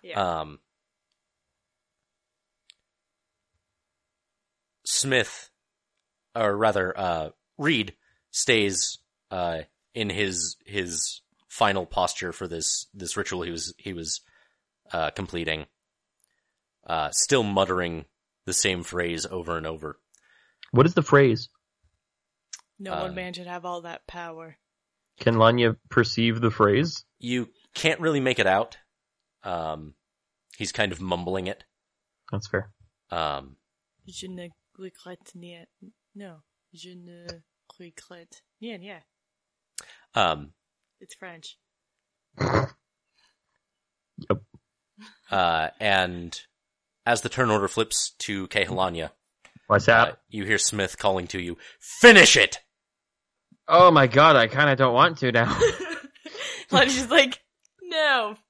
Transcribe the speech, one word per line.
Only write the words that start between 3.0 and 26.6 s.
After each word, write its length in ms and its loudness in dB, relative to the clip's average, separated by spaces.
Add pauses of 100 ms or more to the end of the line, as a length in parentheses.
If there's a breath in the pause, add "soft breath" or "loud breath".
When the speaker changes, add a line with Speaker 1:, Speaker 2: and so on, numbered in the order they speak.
Speaker 2:
Smith, 680 -2 (840)
or 220 0
rather, 420 0
uh, 300 -4 (300)
Reed 360 -2 (360)
stays, 680 -2 (320)
uh, 300 -4 (340)
in 160 -4
his, 540 -4
his 580 -8 (260)
final 380 0
posture 460 -4
for 140 -12
this, 480 -8
this 220 -10
ritual 260 -6
he 80 -8
was, 280 -10
he 140 -12
was, 280 -10 (720)
uh, 180 -4
completing. 560 -8 (1200)
Uh, 240 -4
still 300 0
muttering 640 -2 (420)
the 60 -8
same 300 -2
phrase 440 -6
over 300 -8
and 100 -8
over. 320 -10 (720 soft breath)
Speaker 3:
What 160 4
is 80 0
the 80 2
phrase? 460 4 (1300)
Speaker 1:
No 140 -12
one 180 -6
Speaker 2:
Um, 40 -14
Speaker 1:
man 200 -10
should 120 -16
have 180 -12
all 180 -10
that 240 -16
power. 500 -16 (640)
Speaker 3:
Can 140 0
Lanya 420 4 (120)
perceive 520 0
the 100 2
phrase? 540 0 (140)